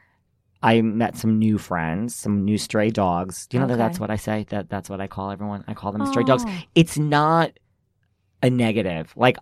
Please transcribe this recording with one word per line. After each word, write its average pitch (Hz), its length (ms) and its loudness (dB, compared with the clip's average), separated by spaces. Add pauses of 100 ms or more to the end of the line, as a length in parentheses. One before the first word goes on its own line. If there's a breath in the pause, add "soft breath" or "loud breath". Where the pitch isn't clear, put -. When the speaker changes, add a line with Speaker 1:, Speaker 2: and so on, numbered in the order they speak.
(600)
Speaker 1:
I 113 200 6
met 110 360 0
some 110 200 2
new 107 200 4
friends, 90 580 -4
some 101 280 -2
new 104 140 0
stray 107 320 0
dogs. 95 580 -2
Do 123 100 -4
you 131 40 2
know 135 60 2
that 123 80 -2
Speaker 2:
Okay. 117 80 2
Speaker 1:
that's - 160 -2
what 104 100 -4
I 110 60 -4
say? 107 340 -4
That, 98 200 -6
that's 95 200 -8
what 98 100 -8
I 98 80 -8
call 98 240 -8
everyone? 101 360 -10
I 107 80 -10
call 101 160 -8
them 104 160 -4
stray - 160 0
dogs. 135 240 4
Speaker 2:
Oh. 180 120 -6 (140)
Speaker 1:
It's 165 240 4
not 151 540 2 (880)
a 127 80 4
negative. 104 680 0
Like, 123 260 4